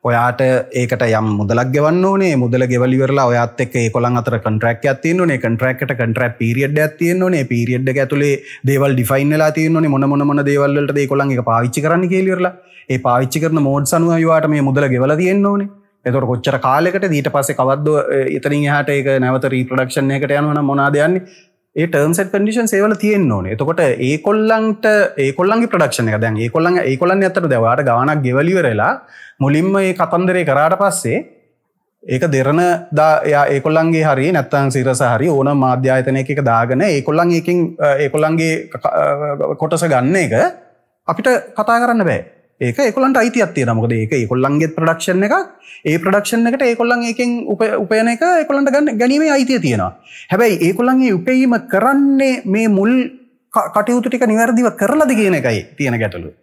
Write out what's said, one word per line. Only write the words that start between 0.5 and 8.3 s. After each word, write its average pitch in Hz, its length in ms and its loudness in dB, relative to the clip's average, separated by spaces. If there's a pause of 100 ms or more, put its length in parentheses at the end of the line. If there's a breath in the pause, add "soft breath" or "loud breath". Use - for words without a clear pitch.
ඒකට 123 320 -2
යම් 110 260 0
මුදලක් 104 400 0
ගෙවන්න 151 340 0
ඕනේ. 196 300 0
මුදල 127 300 0
ගෙවල 123 300 0
ඉවරලා 135 320 2
ඔයාත් 120 340 -2
එක්ක 127 160 -4
ඒකොල්ලන් 120 420 0
අතර 117 200 -4
කොන්ට්‍රැක්ට් 113 480 -2
එකක් 135 160 -2
තියෙන්න 175 200 0
ඕනේ. 160 160 0
කොන්ට්‍රැක්ට් 127 460 -2
එකට 131 100 -4
කොන්ට්‍රැක්ට් 120 440 -2
පීරියඩ් 135 400 -2
එකක් 151 200 -2
තියෙන්න 175 240 0
ඕනේ. 180 220 0
පීරියඩ් 123 440 -2
එක 131 140 0
ඇතුලේ 143 380 0 (220 loud breath)